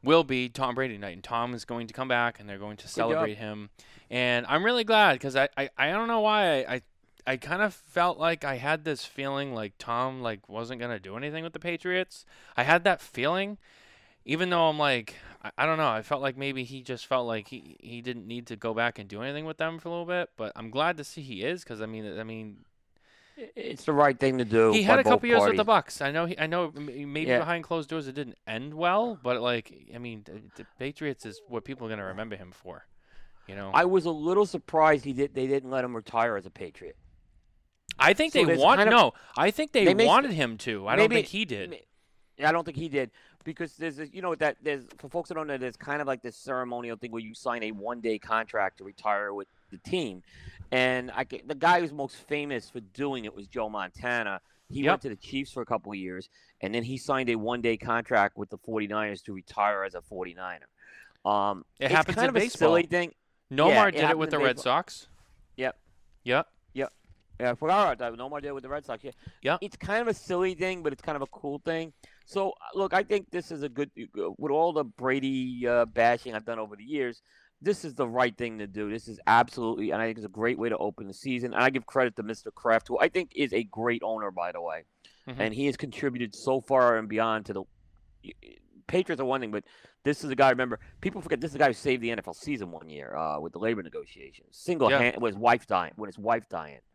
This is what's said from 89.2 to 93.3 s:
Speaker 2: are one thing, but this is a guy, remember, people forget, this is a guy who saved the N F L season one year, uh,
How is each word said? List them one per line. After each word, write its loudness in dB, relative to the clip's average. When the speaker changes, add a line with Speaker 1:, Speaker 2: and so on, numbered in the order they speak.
Speaker 2:
are 0
one 0
thing, -6
but -4
this -2
is -4
a -2
guy, 8
remember, 0
people -4
forget, -2
this -6
is -14
a -8
guy 6
who 4
saved 0
the -2
N -4
F -10
L -10
season -8
one -16
year, -12
uh, -2